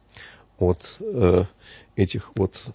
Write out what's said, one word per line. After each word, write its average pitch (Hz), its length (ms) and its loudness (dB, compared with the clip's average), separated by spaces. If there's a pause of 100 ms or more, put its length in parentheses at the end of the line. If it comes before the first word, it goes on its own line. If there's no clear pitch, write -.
(580)
от, - 420 -2
э, 98 440 2 (520)
этих - 380 -4
вот - 260 -6 (140)